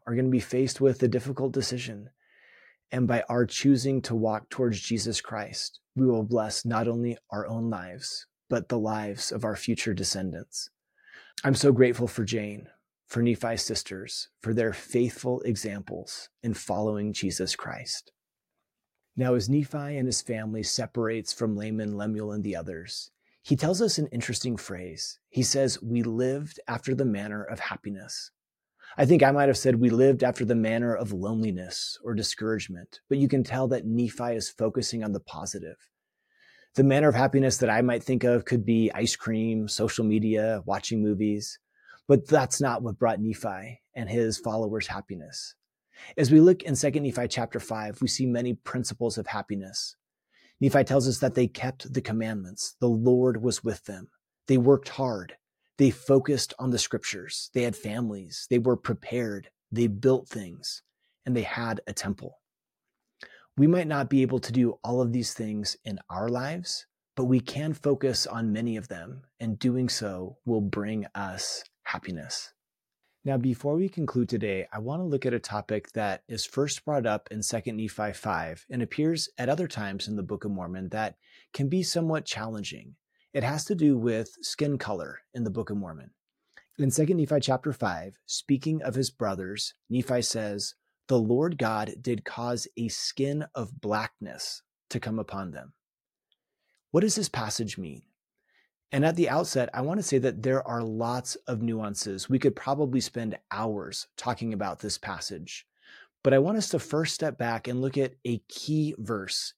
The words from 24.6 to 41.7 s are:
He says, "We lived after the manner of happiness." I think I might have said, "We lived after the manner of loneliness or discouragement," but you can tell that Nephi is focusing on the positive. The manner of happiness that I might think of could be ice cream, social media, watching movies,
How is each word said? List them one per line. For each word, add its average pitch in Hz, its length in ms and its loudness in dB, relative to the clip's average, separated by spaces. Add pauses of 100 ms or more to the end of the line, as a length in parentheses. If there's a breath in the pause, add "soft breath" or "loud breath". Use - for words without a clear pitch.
He - 160 0
says, 135 400 2
"We 117 180 0
lived 127 640 -2
after 123 300 -2
the 135 80 2
manner 104 400 -2
of 110 160 -10
happiness." - 720 -10 (640 loud breath)
I 139 100 6
think 151 160 8
I 135 100 10
might 143 180 6
have 123 80 4
said, 131 180 4
"We 120 140 6
lived 127 340 6
after 123 220 2
the 117 100 2
manner 113 400 2
of 101 160 -4
loneliness 98 920 -4
or 117 80 -4
discouragement," 104 960 -4
but 139 80 4
you 139 100 6
can 131 160 4
tell 131 240 0
that 120 180 0
Nephi 120 480 0
is 110 160 -4
focusing 113 540 -2
on 107 80 -2
the 98 80 -2
positive. 85 720 -12 (840 soft breath)
The 135 100 8
manner 143 240 8
of 127 60 6
happiness 135 420 4
that 120 120 2
I 110 120 4
might 120 200 2
think 123 220 0
of 120 220 4
could 113 200 2
be 113 280 6
ice 113 240 0
cream, 110 500 -2
social 113 380 0
media, 107 600 2
watching 107 380 -2
movies, 104 560 0 (480 soft breath)